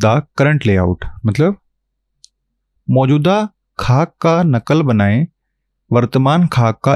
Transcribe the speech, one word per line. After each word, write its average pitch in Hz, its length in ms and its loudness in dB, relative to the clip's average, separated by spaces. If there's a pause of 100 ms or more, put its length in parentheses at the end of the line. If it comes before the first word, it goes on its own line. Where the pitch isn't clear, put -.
the 110 180 2 (180)
current 143 300 0
layout, 90 380 0 (200)
मतलब 151 320 0 (1300)
मौजूदा 147 600 0 (320)
खाक 131 420 -2
का 170 240 0
नकल 151 380 0
बनाएं, 113 420 0 (680)
वर्तमान 135 560 0
खाक 117 360 0
का 139 120 0